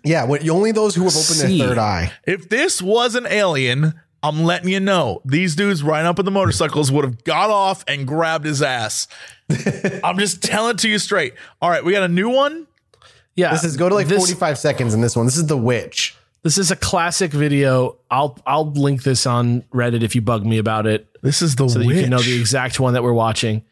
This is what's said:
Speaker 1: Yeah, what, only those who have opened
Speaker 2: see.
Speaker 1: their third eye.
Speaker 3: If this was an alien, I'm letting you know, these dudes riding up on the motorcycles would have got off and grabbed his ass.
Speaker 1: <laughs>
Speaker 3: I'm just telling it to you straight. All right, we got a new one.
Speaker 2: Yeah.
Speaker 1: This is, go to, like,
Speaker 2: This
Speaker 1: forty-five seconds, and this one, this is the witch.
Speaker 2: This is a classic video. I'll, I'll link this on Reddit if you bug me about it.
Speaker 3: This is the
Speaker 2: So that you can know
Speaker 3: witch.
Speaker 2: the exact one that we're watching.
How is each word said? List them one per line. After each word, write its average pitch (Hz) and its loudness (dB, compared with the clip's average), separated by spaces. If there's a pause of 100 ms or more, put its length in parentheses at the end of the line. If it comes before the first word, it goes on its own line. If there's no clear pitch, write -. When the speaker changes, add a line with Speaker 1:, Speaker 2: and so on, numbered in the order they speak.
Speaker 1:
Yeah, 151 0
what, 147 -2
only 190 2
those 214 0
who 170 0
have 180 2
opened 156 0
Speaker 2:
see. 151 0
Speaker 1:
their 123 2
third 120 0
eye. 92 -2 (160)
Speaker 3:
If 175 -4
this 214 -2
was 226 0
an 247 -2
alien, 156 0 (260)
I'm 151 -2
letting 175 0
you 190 0
know, 175 0
these 156 0
dudes 196 0
riding 156 0
up 175 0
on 190 0
the 196 -2
motorcycles 151 0
would 143 2
have 127 -4
got 165 0
off 196 0
and 139 -4
grabbed 160 -2
his 147 0
ass. 123 -2 (420)
Speaker 1:
<laughs> - -2
Speaker 3:
I'm 180 -2
just 202 -2
telling 226 -2
it 202 -4
to 220 0
you 214 0
straight. 165 -2 (300)
All 170 2
right, 156 0
we 175 2
got 202 2
a 180 0
new 185 0
one. 285 0 (680)
Speaker 2:
Yeah. 175 2
Speaker 1:
This 160 -2
is, 160 -2
go 175 2
to, 196 2
like, 196 2
Speaker 2:
This 196 2
Speaker 1:
forty-five 180 0
seconds, 127 0
and 110 2
this 117 0
one, 117 2
this 127 0
is 165 0
the 147 0
witch. 117 -2 (280)
Speaker 2:
This 160 0
is 185 0
a 180 -2
classic 175 -2
video. 143 2 (140)
I'll, 131 0
I'll 147 0
link 139 0
this 131 0
on 120 2 (120)
Reddit 120 0
if 110 0
you 120 2
bug 107 0
me 113 2
about 110 0
it. 107 0 (160)
Speaker 3:
This 139 0
is 160 2
the 135 2
Speaker 2:
So 117 2
that 110 2
you 135 4
can 127 0
know 127 2
Speaker 3:
witch. 120 2
Speaker 2:
the 123 0
exact 123 -2
one 127 2
that 123 0
we're 123 2
watching. 113 0